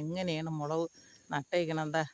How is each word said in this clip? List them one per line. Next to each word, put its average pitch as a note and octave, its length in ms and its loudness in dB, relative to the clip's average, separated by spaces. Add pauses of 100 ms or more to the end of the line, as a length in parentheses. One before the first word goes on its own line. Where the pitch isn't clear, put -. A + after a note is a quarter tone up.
എങ്ങനെയാണ് D#3+ 580 0
മുളക് D#3+ 260 2 (480)
നട്ടേക്കണത്? D#3+ 680 2 (140)